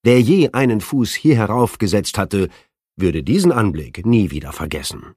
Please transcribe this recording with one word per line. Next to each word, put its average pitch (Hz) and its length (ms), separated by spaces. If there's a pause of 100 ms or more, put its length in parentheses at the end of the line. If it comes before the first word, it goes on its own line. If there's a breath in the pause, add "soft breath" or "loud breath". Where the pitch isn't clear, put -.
Wer 123 180
je 156 280
einen 120 320
Fuß 127 340
hier 151 220
heraufgesetzt 107 800
hatte, 95 320 (480 soft breath)
würde 82 260
diesen 175 300
Anblick 90 520
nie 110 240
wieder 71 220
vergessen. - 640